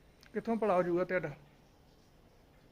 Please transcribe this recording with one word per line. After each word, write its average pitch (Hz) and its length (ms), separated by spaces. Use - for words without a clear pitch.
ਕਿੱਥੋਂ 226 240
ਭਲਾ 208 180
ਹੋ 180 80
ਜਾਊਗਾ 175 220
ਤੁਹਾਡਾ? 165 320